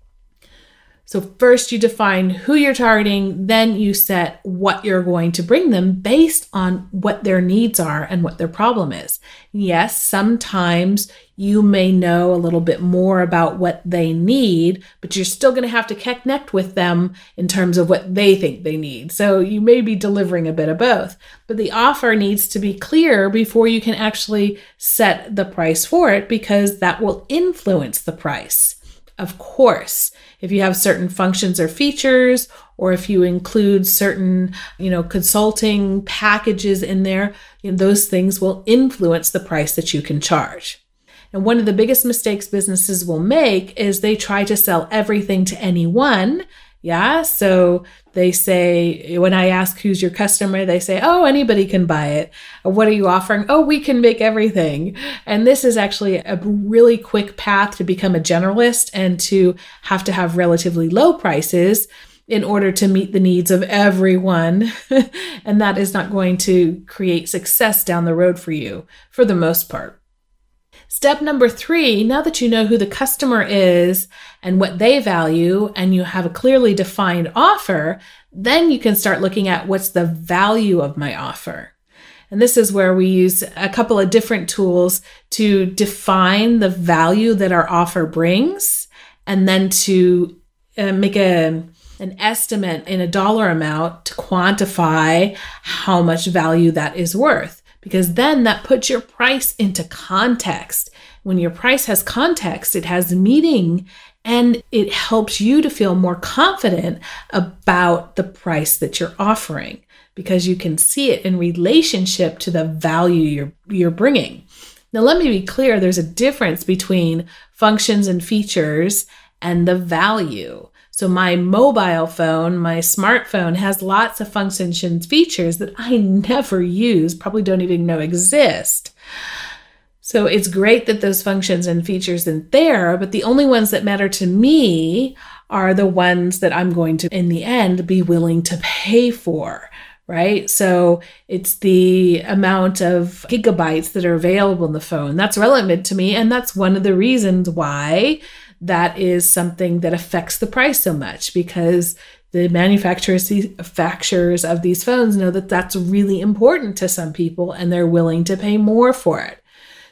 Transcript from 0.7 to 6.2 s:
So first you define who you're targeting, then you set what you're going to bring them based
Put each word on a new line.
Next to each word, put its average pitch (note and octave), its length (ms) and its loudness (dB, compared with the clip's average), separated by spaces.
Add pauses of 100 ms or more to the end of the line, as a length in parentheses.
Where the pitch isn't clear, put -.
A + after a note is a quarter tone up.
So G3 120 -4
first B3 500 2
you A#3 80 -4
define G3 520 0
who F#3 240 -2
you're C#4+ 200 4
targeting, G3+ 720 0
then A3 300 2
you G3+ 180 0
set F3+ 480 -2
what F#3+ 420 -2
you're F#3 200 0
going E3+ 280 0
to E3+ 120 -4
bring C#4+ 260 2
them F#3 220 2
based B3+ 600 2